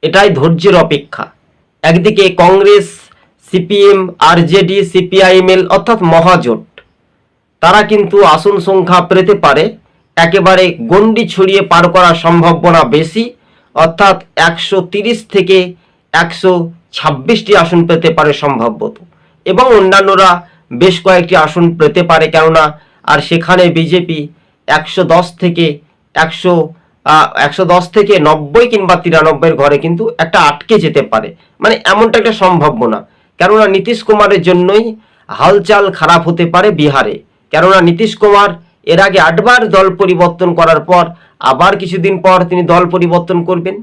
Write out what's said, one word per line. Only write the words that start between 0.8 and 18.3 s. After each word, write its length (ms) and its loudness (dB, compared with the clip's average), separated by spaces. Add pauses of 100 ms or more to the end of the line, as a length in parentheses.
একদিকে 400 2 (140)
কংগ্রেস, 500 4 (600)
সিপিএম, 520 0 (200)
আরজেডি, 680 0
সিপিআইএমএল, 840 2
অর্থাৎ 360 -2
মহাজোট, 600 0 (960)
তারা 220 4
কিন্তু 420 0
আসন 340 0
সংখ্যা 480 0
পেতে 280 2
পারে 280 0 (540)
একেবারে 460 2 (220)
গণ্ডি 420 0
ছড়িয়ে 420 0
পার 220 2
করার 240 4
সম্ভাবনা 680 2
বেশি, 400 -2 (520)
অর্থাৎ 420 0 (200)
একশো 400 -2 (140)
তিরিশ 360 -4
থেকে 300 0 (560)
একশো 380 -2 (420)
ছাব্বিশটি 640 -4
আসন 300 2
পেতে 260 0
পারে 220 0